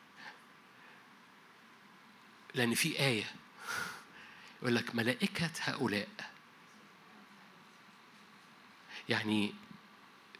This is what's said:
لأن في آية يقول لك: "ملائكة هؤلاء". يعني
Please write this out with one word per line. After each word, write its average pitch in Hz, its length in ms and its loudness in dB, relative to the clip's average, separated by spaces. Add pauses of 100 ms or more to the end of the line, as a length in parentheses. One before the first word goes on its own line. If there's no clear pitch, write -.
(2500)
لأن 120 200 4
في - 260 2
آية 120 320 2 (1300)
يقول 120 140 4
لك: 117 200 0
"ملائكة 127 560 2 (100)
هؤلاء". 104 720 -2 (2750)
يعني 107 440 4 (880)